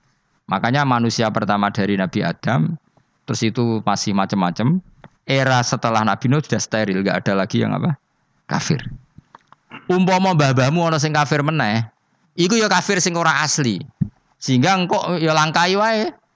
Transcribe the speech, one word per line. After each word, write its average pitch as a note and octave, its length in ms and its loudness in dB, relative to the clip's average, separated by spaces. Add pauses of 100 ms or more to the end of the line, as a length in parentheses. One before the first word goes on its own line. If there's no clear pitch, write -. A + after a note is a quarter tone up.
(500)
Makanya A2+ 320 0
manusia A#2+ 480 0
pertama G2+ 400 0
dari G2+ 240 -2
Nabi F#2+ 320 -2
Adam, C#3 480 -2 (560)
terus A2+ 160 -2
itu A2+ 400 -2
masih G2+ 320 0
macam-macam. G2+ 640 0 (480)
Era C3 320 2
setelah A#2 400 0
Nabi G#2+ 240 -2
Nuh C#3 160 2
sudah - 160 -4
steril, G2 480 -2
nggak F#2 160 0
ada G2 160 0
lagi A2 240 -2
yang G#2+ 160 -2
apa? C#3+ 240 -4 (480)
Kafir. D3 320 -2 (1040)
Umpama F#3 480 2
mbah-mbahmu D3 560 2
ana D#3+ 80 0
sing D3+ 160 0
kafir D3 320 0
meneh, A2+ 400 0 (480)
iku F3+ 240 0
ya A3 80 2
kafir F#3+ 320 0
sing F3+ 160 0
ora D#3+ 320 0
asli. C3 320 0 (640)
Sehingga C3+ 320 2
engko F3+ 480 -2
ya D#3 160 2
langkai E3+ 400 2
wae. A3 400 0 (200)